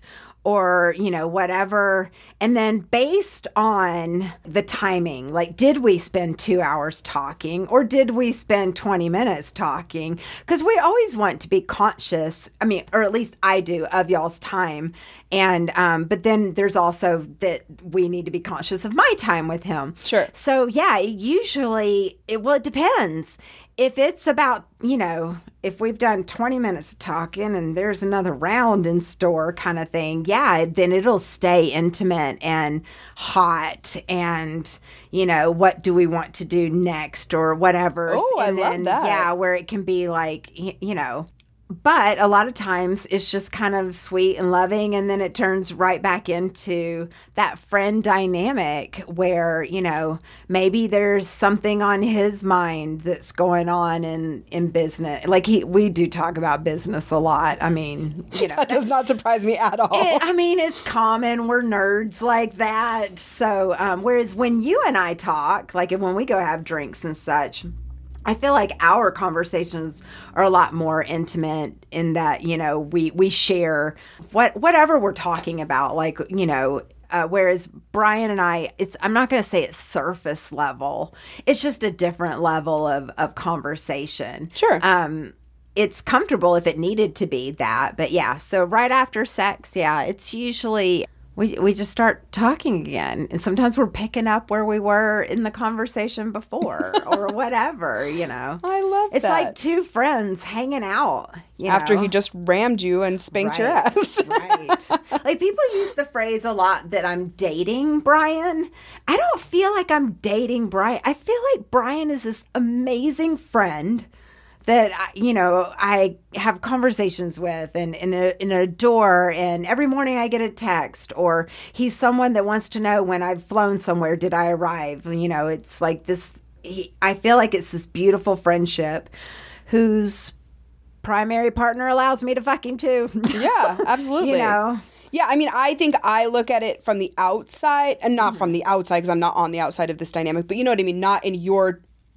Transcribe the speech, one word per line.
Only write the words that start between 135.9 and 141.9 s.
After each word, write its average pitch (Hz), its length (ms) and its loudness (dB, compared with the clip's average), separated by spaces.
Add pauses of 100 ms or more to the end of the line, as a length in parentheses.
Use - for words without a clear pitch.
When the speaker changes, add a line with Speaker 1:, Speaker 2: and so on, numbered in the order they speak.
Speaker 2:
I 220 240 4
look 240 240 0
at 233 120 2
it 220 220 -6
from 202 140 0
the 190 200 -4
outside, 285 840 0
and 240 140 2
not 220 200 2
from 185 120 0
Speaker 1:
Mm-hmm. 170 60 0
Speaker 2:
the 170 100 -2
outside 185 380 2
'cause 175 80 -4
I'm 170 100 2
not 170 160 2
on 165 140 2
the 170 100 -4
outside 160 300 -2
of 156 80 -6
this 160 120 -6
dynamic, 165 380 -2
but 196 80 -4
you 247 80 0
know 254 80 2
what 202 80 2
I 185 40 2
mean? 180 160 -2
Not 196 240 2
in 190 100 -2
your 185 460 2 (360)